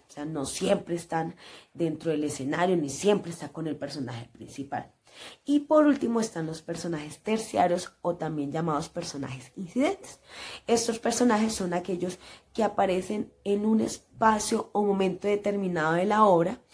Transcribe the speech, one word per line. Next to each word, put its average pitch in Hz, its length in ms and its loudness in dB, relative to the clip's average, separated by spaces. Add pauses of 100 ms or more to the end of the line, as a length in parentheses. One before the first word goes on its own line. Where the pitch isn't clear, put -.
O - 20 -20
sea, 147 120 -12
no 156 220 -6
siempre 190 500 -2
están 165 400 -4 (380)
dentro 160 380 -2
del 151 120 -2
escenario, 160 540 0
ni 143 120 -2
siempre 175 420 0
está 160 180 -12
con 160 180 -8
el 147 80 -6
personaje 127 560 -8
principal. - 600 -10 (520)
Y 285 160 2
por 302 280 6
último 233 340 2
están 170 240 -4
los 160 160 -8
personajes 165 580 -6
terciarios 185 720 0 (100)
o 170 140 -2
también 151 340 -4
llamados 160 380 -2
personajes 131 720 -10
incidentes. 269 640 -4 (460)
Estos 226 320 0
personajes 226 540 2
son 180 200 -2
aquellos 180 440 -4 (360)
que 226 100 0
aparecen 196 680 0 (140)
en 202 220 0
un 220 160 4
espacio - 880 0
o 208 140 2
momento 196 420 2
determinado 196 680 0
de 180 100 2
la 208 180 4
obra 185 380 6 (120)